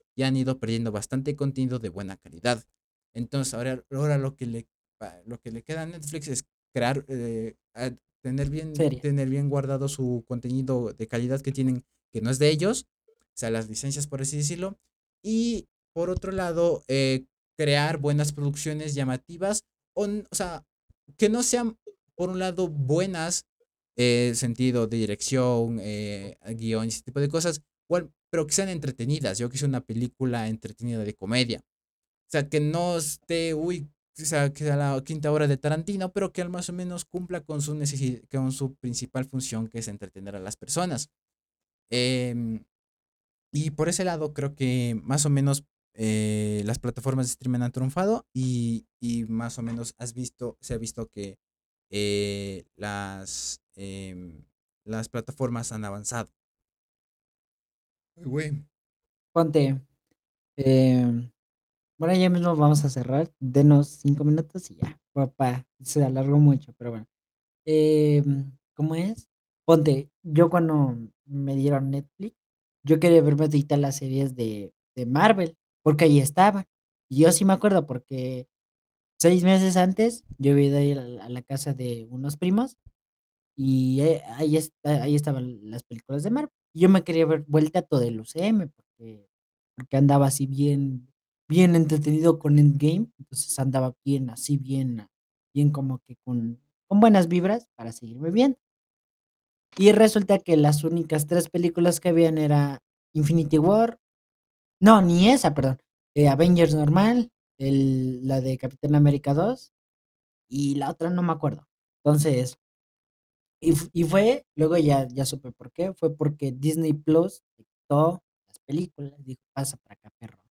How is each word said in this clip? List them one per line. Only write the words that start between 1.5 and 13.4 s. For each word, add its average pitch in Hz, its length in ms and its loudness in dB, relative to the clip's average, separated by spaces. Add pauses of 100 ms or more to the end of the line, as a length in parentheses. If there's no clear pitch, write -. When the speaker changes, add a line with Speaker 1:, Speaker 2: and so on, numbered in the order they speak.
Speaker 1:
de 110 80 -8
buena 95 280 -10
calidad. 110 480 -6 (480)
Entonces, 131 420 -6
ahora, 127 360 -6
ahora 147 280 -2
lo 135 180 -6
que 127 100 -10
le, 117 220 -10 (300)
pa-, 90 280 -18
lo 117 140 -14
que 117 100 -16
le 113 140 -14
queda 160 180 -10
a 156 40 -10
Netflix 156 420 -12
es 131 160 -8 (280)
crear, 127 360 -2
eh, 117 480 -8 (180)
a 123 160 -8 (320)
tener 135 280 -4
bien, 156 260 -8
Speaker 2:
Serie. 147 240 0
Speaker 1:
tener 143 280 -2
bien 143 200 -2
guardado 139 400 -2
su 123 400 -4
contenido 123 640 -4
de - 160 -10
calidad 123 320 -4
que 139 100 -6
tienen, 131 340 -2 (280)
que 113 80 -8
no 113 100 -2
es 131 80 -2
de 147 120 4
ellos, 180 360 -2 (220)
o - 260 -20
sea, 113 160 -6